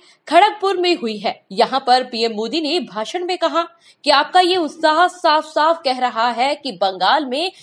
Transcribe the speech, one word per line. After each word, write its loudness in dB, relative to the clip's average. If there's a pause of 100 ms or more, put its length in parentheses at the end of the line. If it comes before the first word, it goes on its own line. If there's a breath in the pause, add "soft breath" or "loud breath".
(280 soft breath)
खड़गपुर 2
में 2
हुई -6
है। -8
यहाँ 0
पर 4
पीएम -4
मोदी -4
ने -2
भाषण -8
में -4
कहा -2 (360 soft breath)
कि 2
आपका 4
ये 2
उत्साह 2
साफ-साफ 0
कह -2
रहा -2
है -2
कि -10
बंगाल 0
में -4 (120)